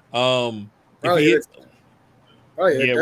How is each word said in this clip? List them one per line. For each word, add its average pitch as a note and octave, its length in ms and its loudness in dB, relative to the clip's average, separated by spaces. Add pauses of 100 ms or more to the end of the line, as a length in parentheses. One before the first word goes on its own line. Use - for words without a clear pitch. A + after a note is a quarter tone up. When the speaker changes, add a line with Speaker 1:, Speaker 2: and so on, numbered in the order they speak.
(140)
Speaker 1:
Um, A#2+ 560 -2 (320)
if D#3+ 100 -4
Speaker 2:
Oh, F3+ 40 2
Speaker 1:
he D3+ 140 2
Speaker 2:
yeah. - 60 4
Speaker 1:
hits, D3 120 -4 (1080)
Speaker 2:
Oh, F3+ 120 0
yeah, C3+ 160 0
Speaker 1:
yeah, B2 100 0
we're A#2+ 80 0